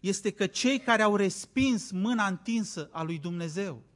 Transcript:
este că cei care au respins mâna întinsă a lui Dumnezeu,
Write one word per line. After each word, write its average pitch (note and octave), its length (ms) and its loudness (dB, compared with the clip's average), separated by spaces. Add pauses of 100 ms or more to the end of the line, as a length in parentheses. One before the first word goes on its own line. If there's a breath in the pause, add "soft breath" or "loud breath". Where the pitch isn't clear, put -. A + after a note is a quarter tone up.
este G3 300 0
că F#3+ 160 -2
cei B3+ 320 2
care A3+ 220 4
au G#3 140 4
respins G3+ 760 0
mâna G#3 360 0
întinsă F#3+ 640 -4
a E3 100 -6
lui E3 160 -4
Dumnezeu, E3+ 680 -6 (120)